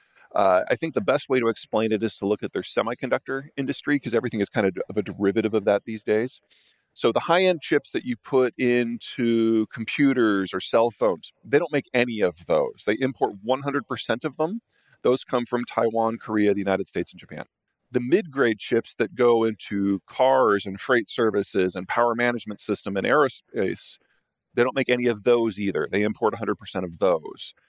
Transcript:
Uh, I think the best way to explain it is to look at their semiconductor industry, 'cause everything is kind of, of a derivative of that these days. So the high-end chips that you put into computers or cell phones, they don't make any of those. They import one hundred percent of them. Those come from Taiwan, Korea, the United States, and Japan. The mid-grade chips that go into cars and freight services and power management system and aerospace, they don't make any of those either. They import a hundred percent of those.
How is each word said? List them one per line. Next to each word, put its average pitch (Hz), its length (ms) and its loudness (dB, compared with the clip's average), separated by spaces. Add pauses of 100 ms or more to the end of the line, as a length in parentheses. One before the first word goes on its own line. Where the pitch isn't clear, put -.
(340)
Uh, 95 360 4
I 123 60 2
think 160 180 -6
the 120 80 0
best 131 280 -2
way 131 100 2
to 117 80 0
explain 110 440 -2
it 104 100 0
is 110 160 -4
to 101 80 -6
look 104 160 0
at 104 120 -8
their 92 100 -4
semiconductor 127 920 -4
industry, 139 440 -2
'cause 117 160 -4
everything 113 240 -2
is 101 100 0
kind 107 160 0
of, 92 120 0 (120)
of 101 80 -4
a 104 60 -2
derivative 101 500 0
of 101 120 0
that 101 200 2
these 110 180 -10
days. 110 380 -2 (520)
So - 180 2
the - 100 0
high-end 180 400 2
chips - 300 -2
that - 140 -6
you 123 100 -4
put 127 420 0
into 117 1080 0
computers 113 840 0
or 92 80 -4
cell 117 300 2
phones, 101 420 -2 (120)
they 139 160 2
don't 165 120 -4
make 143 220 -4
any 120 280 0
of 87 260 -2
those. 76 400 0
They 107 120 0
import 131 440 -2
one 127 180 -2
hundred 139 260 -4
percent 120 380 -4
of 147 120 -6
them. 180 240 -4 (420)
Those 127 200 2
come 123 220 -2
from 120 180 -4
Taiwan, 113 540 0
Korea, 104 380 2
the 101 40 -4
United 95 280 0
States, - 240 -6
and - 80 -20
Japan. 76 260 -14 (460)
The 127 80 0
mid-grade 135 580 0
chips - 380 -2
that 101 180 -2
go 120 300 4
into 101 640 -2
cars 127 580 2
and 98 160 -10
freight 120 260 2
services 101 680 0
and 92 120 -8
power 120 280 2
management 120 440 -2
system 98 380 -4
and 98 80 -2
aerospace, 113 960 -2 (560)
they 120 80 4
don't 123 120 0
make 135 140 -2
any 123 160 0
of 110 180 0
those 117 360 2
either. 78 320 -2
They 98 100 0
import 107 320 0
a 104 40 -10
hundred 104 180 -2
percent 98 280 -8
of 85 140 -10
those. 85 560 -2 (160)